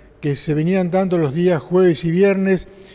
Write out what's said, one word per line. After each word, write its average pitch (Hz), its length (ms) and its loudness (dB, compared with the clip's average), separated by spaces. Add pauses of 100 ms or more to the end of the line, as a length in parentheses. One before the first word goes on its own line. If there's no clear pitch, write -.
(200)
que 143 160 -4
se 151 180 -4
venían 175 380 0
dando 185 260 0
los 147 160 0
días 175 260 0
jueves 180 440 2
y 165 80 -2
viernes 190 560 0 (280)